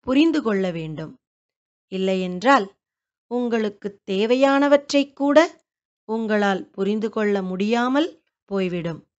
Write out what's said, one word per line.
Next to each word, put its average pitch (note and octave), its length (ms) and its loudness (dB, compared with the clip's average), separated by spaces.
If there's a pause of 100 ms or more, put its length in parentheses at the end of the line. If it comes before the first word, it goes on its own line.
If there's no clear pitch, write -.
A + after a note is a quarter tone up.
புரிந்து D4 420 2
கொள்ள G3 280 0
வேண்டும். D#3+ 500 -10 (680)
இல்லையென்றால், F#3+ 880 0 (520)
உங்களுக்கு A3 840 -6
தேவையானவற்றை C#4 1000 2
கூட D4 520 2 (400)
உங்களால் G#3+ 680 -2
புரிந்து G#3 400 -4
கொள்ள G#3 320 -2
முடியாமல் A#3 800 -2 (220)
போய்விடும். F3 600 -6 (120)